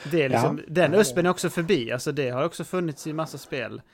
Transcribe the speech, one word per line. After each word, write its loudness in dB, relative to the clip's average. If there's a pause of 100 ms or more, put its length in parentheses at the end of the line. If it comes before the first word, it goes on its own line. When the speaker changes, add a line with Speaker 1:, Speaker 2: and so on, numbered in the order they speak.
(120)
Speaker 1:
det 4
är 2
liksom, 4
Speaker 2:
Ja. -10
Speaker 1:
den 2
Speaker 2:
Ja. 6
Speaker 1:
uspen 4
är 4
också 0
förbi. 0
Alltså, -4
det -2
har -2
också -4
funnits -4
i -6
massa -6
spel. -8 (120)